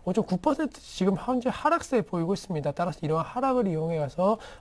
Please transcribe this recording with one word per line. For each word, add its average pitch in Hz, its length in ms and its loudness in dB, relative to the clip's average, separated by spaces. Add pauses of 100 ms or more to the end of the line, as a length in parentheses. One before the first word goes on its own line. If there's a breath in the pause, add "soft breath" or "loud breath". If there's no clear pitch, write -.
오점구 185 320 2
퍼센트 311 420 0
지금 190 380 0
현재 247 340 0
하락세 302 520 0
보이고 170 300 -2
있습니다. 151 380 -2
따라서 175 300 -2
이러한 160 240 0
하락을 254 420 2
이용해 165 300 0
가서 180 400 2 (240 loud breath)